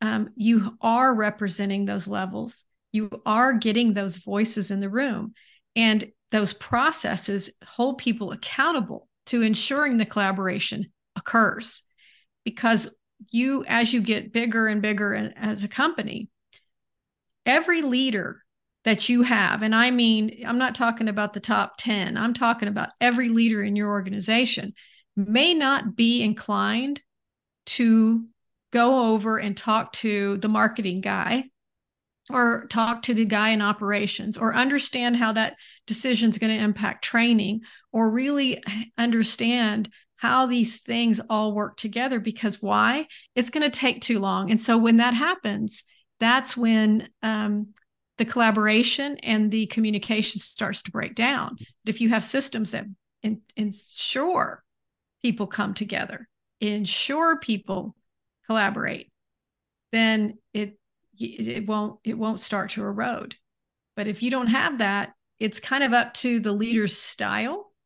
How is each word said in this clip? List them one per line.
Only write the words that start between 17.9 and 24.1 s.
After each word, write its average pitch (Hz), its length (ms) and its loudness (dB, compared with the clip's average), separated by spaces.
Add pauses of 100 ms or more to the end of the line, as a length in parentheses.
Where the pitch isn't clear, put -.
that 214 240 2
you 240 140 4
have, 214 400 2
and 220 120 2
I 240 180 4
mean, 220 520 2
I'm 240 140 -2
not 247 160 0
talking 233 320 0
about 208 260 -2
the 208 80 -10
top 208 360 0
ten, 202 400 -2
I'm 233 180 0
talking 233 320 0
about 202 220 -4 (120)
every 240 280 2
leader 226 340 4
in 202 140 0
your 208 140 0
organization, 202 800 -2 (420)